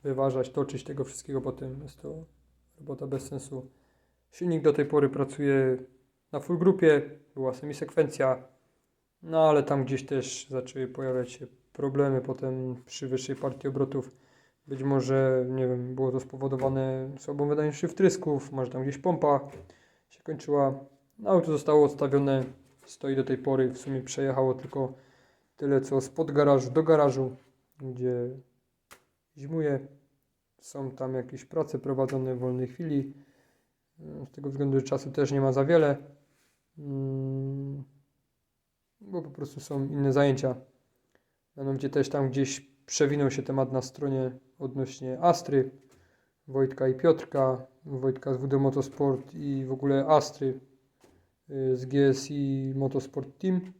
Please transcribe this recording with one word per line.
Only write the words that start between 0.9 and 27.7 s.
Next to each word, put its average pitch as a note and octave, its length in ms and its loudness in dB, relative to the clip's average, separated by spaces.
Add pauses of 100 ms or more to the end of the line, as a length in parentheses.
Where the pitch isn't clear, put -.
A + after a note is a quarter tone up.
wszystkiego - 380 -6
potem. C3+ 420 -8
Jest - 180 -18
to D#3 240 -12 (540)
robota C#3 280 -10
bez C3+ 160 -4
sensu. C3 480 -10 (600)
Silnik E3 320 -2
do D3+ 100 6
tej C#3+ 120 2
pory C#3+ 240 4
pracuje C3+ 680 0 (540)
na A2+ 80 -6
full F3 180 -2
grupie, E3+ 440 6 (320)
była C3 200 -2
semisekwencja, C#3+ 920 0 (800)
no D#3+ 260 4
ale D3 140 6
tam C#3 220 0
gdzieś C3+ 200 -4
też - 440 -4
zaczęły C3 380 -6
pojawiać B2+ 440 -4
się - 160 -16 (260)
problemy C#3 480 2
potem C3 540 -4 (100)
przy - 220 -10
wyższej C3 280 -4
partii C#3 320 -6
obrotów. C3+ 440 -2 (560)
Być C3+ 160 -8
może, C3 640 4
nie C3 180 0
wiem, B2+ 280 -2
było C3 160 0
to C3 80 0
spowodowane C3+ 1000 -2
słabą C#3+ 300 -4
wydajnością D3+ 400 0
wtrysków, D#3 640 2
może C3 200 -4
tam C3 120 -6
gdzieś C#3 140 -4
pompa D3 520 2 (600)
się - 140 -20
kończyła. C#3 640 -2 (340)
No, G#3+ 100 -4
auto E3+ 220 4
zostało D3+ 340 6
odstawione, C#3 580 2 (420)
stoi C3+ 300 -6
do C3+ 80 0
tej C3 140 0
pory, C3 320 2
w B2+ 80 -8
sumie C3+ 240 -6
przejechało C3 520 0
tylko C3 400 -6 (640)
tyle C#3 240 2
co C3+ 200 0
spod D#3 300 -4
garażu C#3 400 4
do D#3 120 4
garażu, C3+ 520 4 (420)